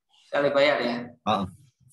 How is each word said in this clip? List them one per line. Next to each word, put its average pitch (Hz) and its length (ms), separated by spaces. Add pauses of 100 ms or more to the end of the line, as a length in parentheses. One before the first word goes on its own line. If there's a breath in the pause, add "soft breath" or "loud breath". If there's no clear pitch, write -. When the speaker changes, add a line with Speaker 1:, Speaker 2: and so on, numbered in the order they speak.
(280)
Speaker 1:
Sekali 143 240
bayar 139 320
ya? 120 140 (100)
Speaker 2:
Heeh. 98 400 (460)